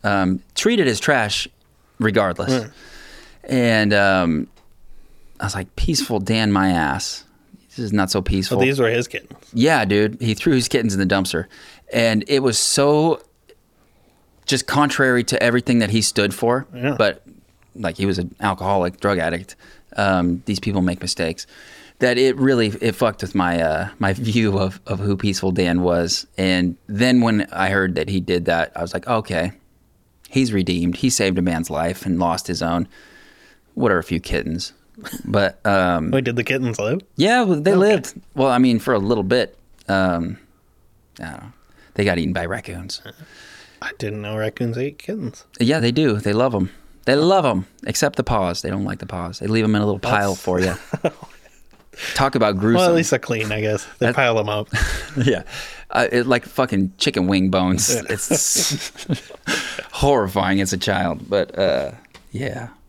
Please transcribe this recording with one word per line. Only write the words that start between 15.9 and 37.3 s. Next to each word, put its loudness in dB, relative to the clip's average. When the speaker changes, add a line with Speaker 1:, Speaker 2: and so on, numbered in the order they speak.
Speaker 1:
he 2
stood 0
for. 0
Speaker 2:
Yeah. -4
Speaker 1:
But, 2
like, -6
he -2
was 0
an -6
alcoholic, 0
drug 0
addict. -4
Um, 2
these -2
people -2
make -2
mistakes. -6
That 2
it 4
really, 2
it 0
fucked -2
with -8
my, 2
uh, 0
my 0
view 0
of, -2
of -4
who 0
Peaceful -2
Dan 2
was. 0
And 0
then 4
when 2
I -2
heard 0
that -2
he 0
did 0
that, 0
I -6
was -6
like, -6
"Okay, -2
he's 0
redeemed. 0
He 0
saved 0
a 0
man's -2
life -4
and -2
lost -2
his -4
own." -2
What 2
are 4
a -2
few -4
kittens? -4
But, -2
um, 2
Speaker 2:
Wait, 0
did -2
the -2
kittens -2
live? -2
Speaker 1:
Yeah, 2